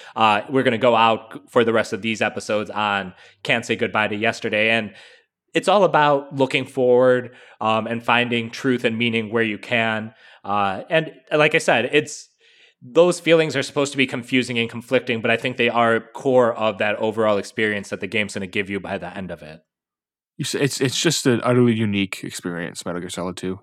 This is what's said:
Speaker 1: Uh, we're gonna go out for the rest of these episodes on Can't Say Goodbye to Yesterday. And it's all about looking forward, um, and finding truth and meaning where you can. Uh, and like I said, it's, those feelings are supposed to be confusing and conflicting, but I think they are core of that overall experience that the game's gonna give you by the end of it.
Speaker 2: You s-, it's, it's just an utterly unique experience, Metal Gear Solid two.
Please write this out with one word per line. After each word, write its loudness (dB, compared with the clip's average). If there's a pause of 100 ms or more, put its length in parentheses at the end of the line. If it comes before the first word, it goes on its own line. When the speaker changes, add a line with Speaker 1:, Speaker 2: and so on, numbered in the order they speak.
(160)
Speaker 1:
Uh, 4
we're 2
gonna 2
go 4
out 0
for 4
the 2
rest 0
of -6
these -4
episodes -2
on -2 (300)
Can't 0
Say 0
Goodbye -2
to -4
Yesterday. 0
And 0 (600)
it's 0
all 4
about 2
looking 0
forward, 2 (240)
um, 0
and -6
finding 0
truth -2
and 0
meaning -2
where 0
you -2
can. -2 (300)
Uh, -2
and 0 (200)
like 2
I 4
said, 2
it's, -2 (540)
those 4
feelings 2
are 0
supposed -2
to -8
be 2
confusing -2
and -2
conflicting, -2
but -2
I 4
think -4
they 2
are 2
core 2
of -2
that 0
overall 0
experience -4
that -8
the -8
game's -4
gonna -8
give -6
you -4
by -8
the -10
end -10
of -14
it. -18 (800)
Speaker 2:
You -6
s-, -6
it's, -2
it's -2
just 0
an 2
utterly 4
unique -2
experience, -10
Metal -6
Gear -12
Solid -8
two. -8